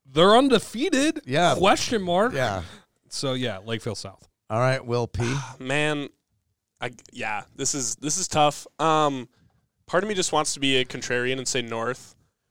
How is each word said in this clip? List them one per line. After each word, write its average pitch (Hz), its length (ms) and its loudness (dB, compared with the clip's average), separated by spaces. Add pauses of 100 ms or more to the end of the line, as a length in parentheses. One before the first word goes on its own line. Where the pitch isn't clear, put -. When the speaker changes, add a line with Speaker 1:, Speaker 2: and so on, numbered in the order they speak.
Speaker 1:
They're 170 280 6
undefeated. 285 880 2
Speaker 2:
Yeah. 147 320 2
Speaker 1:
Question 208 440 2
mark. 185 300 2
Speaker 2:
Yeah. 113 300 -2 (480)
Speaker 1:
So, 135 240 -4
yeah, 123 240 -4
Lakeville 110 380 -6
South. - 340 -16 (200)
Speaker 2:
All 110 100 0
right, 131 260 0
Will 120 220 -2
P. 117 220 -2 (180)
Speaker 3:
<sighs> - 120 -18
Man, 147 480 -2 (720)
I, 123 120 -6 (200)
yeah, 110 300 -6 (160)
this 135 180 -4
is, 123 220 -6
this 147 200 -4
is - 120 -4
tough. 147 360 2 (140)
Um, 151 480 2 (580)
part 185 200 0
of - 20 -6
me 214 80 -4
just 185 160 -2
wants 151 220 0
to 143 80 -12
be 135 160 2
a 127 80 2
contrarian 127 520 -4
and 127 80 -8
say 127 180 -2
North, 117 520 -8 (360)